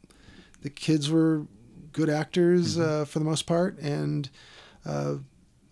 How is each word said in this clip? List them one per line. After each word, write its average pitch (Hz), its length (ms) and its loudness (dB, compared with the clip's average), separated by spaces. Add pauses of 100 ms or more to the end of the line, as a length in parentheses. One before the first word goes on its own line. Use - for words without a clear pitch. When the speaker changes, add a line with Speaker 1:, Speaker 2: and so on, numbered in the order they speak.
(600)
Speaker 1:
the 139 80 -10
kids 151 400 0
were 160 360 2 (480)
good 151 160 0
actors, 170 680 2
Speaker 2:
Mm-hmm. 156 240 0
Speaker 1:
uh, 147 40 -4
for 156 140 -6
the 156 60 0
most 156 220 -2
part, 175 320 0
and, 147 500 -4 (560)
uh, 143 300 -4 (560)